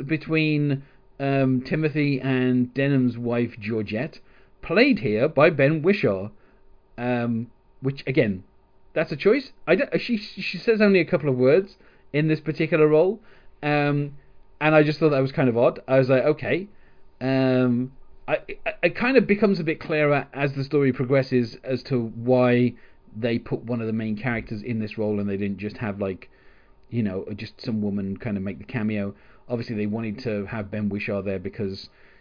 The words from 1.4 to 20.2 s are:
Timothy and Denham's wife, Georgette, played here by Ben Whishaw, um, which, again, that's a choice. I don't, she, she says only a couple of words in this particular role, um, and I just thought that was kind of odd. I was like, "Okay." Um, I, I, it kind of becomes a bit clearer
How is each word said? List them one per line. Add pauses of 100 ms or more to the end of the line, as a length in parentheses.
Timothy
and
Denham's
wife,
Georgette, (420)
played
here
by
Ben
Whishaw, (680)
um, (320)
which,
again, (540)
that's
a
choice. (160)
I
don't,
she,
she
says
only
a
couple
of
words (340)
in
this
particular
role, (400)
um, (460)
and
I
just
thought
that
was
kind
of
odd.
I
was
like,
"Okay." (540)
Um, (360)
I, (260)
I,
it
kind
of
becomes
a
bit
clearer